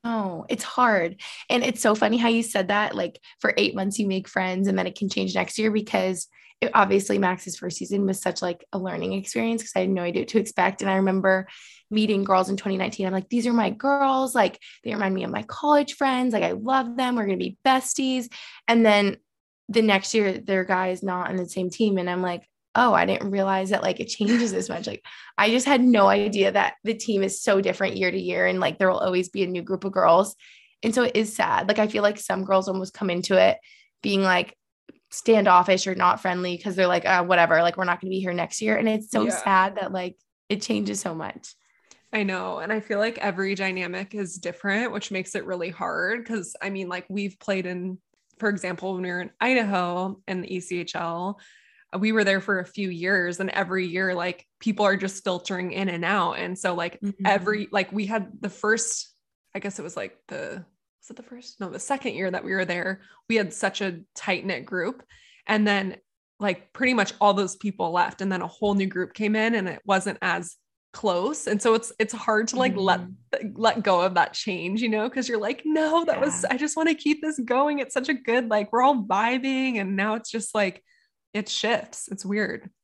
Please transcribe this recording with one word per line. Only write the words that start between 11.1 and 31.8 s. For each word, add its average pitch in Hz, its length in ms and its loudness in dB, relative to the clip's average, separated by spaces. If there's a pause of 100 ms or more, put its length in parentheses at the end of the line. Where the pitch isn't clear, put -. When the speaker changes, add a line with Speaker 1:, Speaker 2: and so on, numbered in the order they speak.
Speaker 1:
meeting 208 320 2
girls 190 260 4
in 196 80 0
twenty 190 200 -2
nineteen. 196 280 -2
I'm 185 80 -2
like, 190 160 -4
"These 240 180 0
are 240 60 2
my 220 180 2
girls. 269 640 2
Like, - 240 0 (240)
they 226 100 -6
remind 202 220 -2
me 185 100 -4
of 185 60 -6
my 214 120 -4
college 294 520 2
friends. 254 380 0
Like, 196 100 2
I 170 100 0
love 240 440 -2
them. 254 180 0
We're 220 100 -2
gonna 190 120 0
be - 280 -6
besties." 262 680 0 (360)
And 233 180 6
then 202 320 6 (520)
the 220 120 4
next 202 320 2
year, 208 260 4
their 190 240 0
guy 185 260 0
is 185 140 -4
not 180 260 -2
on 185 60 -2
the 180 140 -2
same 185 200 -4
team. 202 280 2
And 180 120 -2
I'm 180 120 -2
like, 180 260 -4 (280)
"Oh, 226 180 6
I 175 120 6
didn't 190 260 -2
realize 190 400 0
that, 202 120 0
like, 185 160 -2
it - 80 -4
changes 226 460 2
this 185 160 -4
much." 175 180 -8
Like, - 160 -10 (340)
I 208 140 4
just 247 160 2
had 269 140 6
no 220 260 8
idea 196 460 4
that 196 220 2 (100)
the 220 80 0
team 214 300 -2
is 190 180 -4
so 196 200 4
different 190 360 -2
year 185 140 0
to 185 80 -4
year 180 280 0
and, 185 140 0
like, 156 180 0
there 185 100 4
will 185 100 2
always 185 300 0
be 196 140 -4
a 175 40 -2
new 180 140 -4
group 185 220 -6
of 190 80 -4
girls. 185 440 6 (480)
And 220 120 0
so 247 80 4
it 247 120 0
is 214 200 0
sad. - 320 0
Like, 214 120 2
I 214 80 2